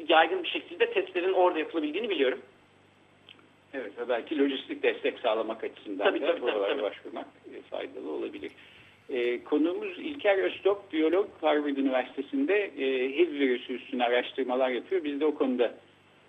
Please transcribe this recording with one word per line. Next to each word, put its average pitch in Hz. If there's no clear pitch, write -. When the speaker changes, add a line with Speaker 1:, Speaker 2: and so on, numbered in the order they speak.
Speaker 1:
yaygın 170
bir -
şekilde 175
testlerin 180
orada 175
yapılabildiğini 156
biliyorum. 135
Speaker 2:
Evet, 117
ve 120
belki 123
lojistik 139
destek 120
sağlamak 110
açısından 101
Speaker 1:
Tabii, 175
Speaker 2:
da 139
Speaker 1:
tabii, 170
tabii, 120
Speaker 2:
buralara 104
Speaker 1:
tabii. 107
Speaker 2:
başvurmak, -
e, -
faydalı -
olabilir. 113
E, 120
konuğumuz 160
İlker 190
Öztok, 190
biyolog, 160
Harvard 147
Üniversitesi'nde, 135
e, 135
hiv 165
virüsü 131
üstüne 123
araştırmalar 127
yapıyor. 127
Biz 143
de 156
o 147
konuda 123